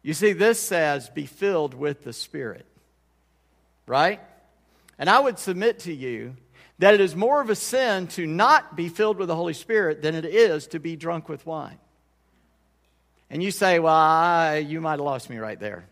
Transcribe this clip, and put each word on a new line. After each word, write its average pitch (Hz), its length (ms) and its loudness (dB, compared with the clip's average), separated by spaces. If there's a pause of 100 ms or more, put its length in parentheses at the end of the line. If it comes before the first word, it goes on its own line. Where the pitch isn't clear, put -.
You 156 140 -6
see, 202 180 2
this 220 280 2
says, 151 500 -2
"Be 147 160 -10
filled 160 480 -2
with 143 300 -6
the 120 80 -14
Spirit," 123 520 -12 (1200)
right? 156 360 0 (760)
And 151 140 0
I 233 80 6
would 262 220 0
submit 202 400 -2
to 175 120 -12
you 127 440 -10 (420)
that 196 160 8
it 202 60 4
is 170 160 0
more 254 240 2
of 226 100 -4
a 202 60 0
sin 220 520 -2
to 175 160 -8
not 202 520 2
be 170 120 -4
filled 208 300 0
with 190 80 -4
the 170 80 -2
Holy 170 180 -4
Spirit 170 480 -2
than 156 140 -2
it 160 100 -6
is 170 440 2
to 165 100 -8
be 165 160 -8
drunk 160 340 -8
with 151 160 -12
wine. 156 340 -12 (1500)
And 151 140 -6
you 196 80 -2
say, 185 300 4
"Well, 160 120 4
I, 160 680 4
you 156 220 -6
might 160 120 -4
have 143 80 -4
lost 139 280 -6
me 120 100 -12
right 107 200 -10
there." 101 340 -10